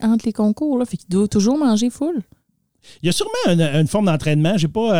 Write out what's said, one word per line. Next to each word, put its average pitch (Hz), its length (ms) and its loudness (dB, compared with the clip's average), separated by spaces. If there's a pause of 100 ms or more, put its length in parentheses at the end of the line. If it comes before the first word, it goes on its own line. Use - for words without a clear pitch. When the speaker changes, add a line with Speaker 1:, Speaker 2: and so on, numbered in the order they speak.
Speaker 1:
entre 226 240 0
les 226 60 -2
concours, 220 460 -2
là, 247 80 0
fait 185 100 -8
qu'il - 120 -16
doit 196 200 0
toujours 214 300 2
manger 240 320 2
full. 294 300 -4 (800)
Speaker 2:
Il 147 40 -4
y - 40 2
a - 20 0
sûrement - 180 -2 (180)
une, 170 120 2
une 151 260 2
forme 208 200 0
d'entraînement. 156 500 0
J'ai 165 100 0
pas, 214 340 0